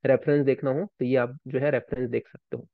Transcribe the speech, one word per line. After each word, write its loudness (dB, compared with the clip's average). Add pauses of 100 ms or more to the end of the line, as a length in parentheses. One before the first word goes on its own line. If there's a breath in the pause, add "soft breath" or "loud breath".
रेफरेंस 4
देखना 0
हो -2 (100)
तो -2
ये 2
आप 0
जो -4
है 0
रेफरेंस -4
देख -4
सकते -14
हो -14